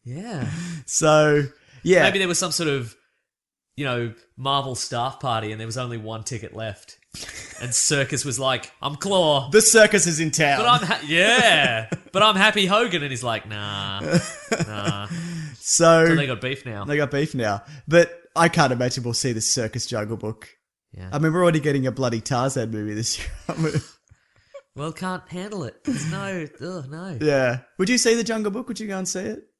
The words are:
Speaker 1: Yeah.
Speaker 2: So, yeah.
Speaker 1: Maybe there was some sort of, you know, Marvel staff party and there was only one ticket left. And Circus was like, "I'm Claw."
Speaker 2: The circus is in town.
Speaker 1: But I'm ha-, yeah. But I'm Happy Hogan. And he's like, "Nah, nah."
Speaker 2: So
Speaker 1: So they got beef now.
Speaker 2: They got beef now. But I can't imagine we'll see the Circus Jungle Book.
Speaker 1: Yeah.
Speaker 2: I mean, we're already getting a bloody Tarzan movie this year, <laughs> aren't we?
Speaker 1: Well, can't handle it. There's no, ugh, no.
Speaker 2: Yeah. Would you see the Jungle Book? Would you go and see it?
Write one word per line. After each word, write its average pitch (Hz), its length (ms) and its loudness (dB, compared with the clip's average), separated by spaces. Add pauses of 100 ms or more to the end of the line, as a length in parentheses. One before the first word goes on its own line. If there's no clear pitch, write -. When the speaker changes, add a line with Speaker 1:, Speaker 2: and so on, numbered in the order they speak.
Speaker 1:
Yeah. 156 460 -8 (380)
Speaker 2:
So, 151 560 4 (400)
yeah. 175 220 6
Speaker 1:
Maybe 196 140 2
there 190 80 0
was 175 120 -2
some 175 140 -2
sort 160 180 -2
of, 123 260 -4 (800)
you 143 80 -6
know, 120 300 -4 (200)
Marvel 135 400 -2
staff 123 460 -4
party 110 320 -2
and 107 80 -10
there 113 60 -10
was 113 100 -8
only 120 220 -8
one 110 260 -10
ticket 113 320 -10
left. 110 400 -12 (640)
And 123 140 -8
Circus 139 500 0
was 131 160 -4
like, 131 400 -2
"I'm 147 160 -6
Claw." 156 540 2
Speaker 2:
The 208 100 8
circus 214 460 6
is 160 120 0
in 160 120 0
town. 143 280 2
Speaker 1:
But 233 100 2
I'm 240 180 4
ha-, 202 200 -2
yeah. 165 840 4 (220)
But 196 100 4
I'm 214 120 6
Happy 202 300 4
Hogan. 190 380 0
And 143 100 -6
he's 117 100 -8
like, 113 240 -4
"Nah, 101 540 -6 (680)
nah." 101 400 -6 (520)
Speaker 2:
So 165 480 6
Speaker 1:
So 165 100 4
they 143 100 0
got 127 140 -4
beef 127 240 -6
now. 104 220 -8
Speaker 2:
They 147 100 -2
got 147 140 0
beef 147 240 -2
now. 107 280 -2 (240)
But 170 240 6 (240)
I 165 140 4
can't 147 240 4
imagine 123 320 -2
we'll 120 80 -4
see 123 200 -2
the 110 100 -4
Circus 113 440 -2
Jungle 110 300 -4
Book. 110 320 -10 (460)
Speaker 1:
Yeah. 92 180 -14
Speaker 2:
I 147 60 -2
mean, 156 160 2
we're 180 80 4
already 170 180 4
getting 139 260 0
a 123 60 -2
bloody 117 300 -2
Tarzan 123 480 -2
movie 107 240 -6
this 110 240 -4
year, - 100 -8 (100)
<laughs> - 100 -12
aren't - 120 -6
we? 160 100 0 (1040)
Speaker 1:
Well, 151 180 -8
can't 185 360 -8
handle 185 360 -10
it. - 200 -12
There's 160 260 -4
no, 190 380 -6 (140)
ugh, 170 280 -10
no. 165 300 -12
Speaker 2:
Yeah. 131 400 2 (180)
Would 190 120 0
you 254 80 2
see 226 160 4
the 233 100 0
Jungle 214 260 -2
Book? 220 180 -8
Would 226 120 -10
you 220 80 -8
go 196 80 -6
and 185 100 -6
see 185 140 -6
it? 214 240 -10 (160)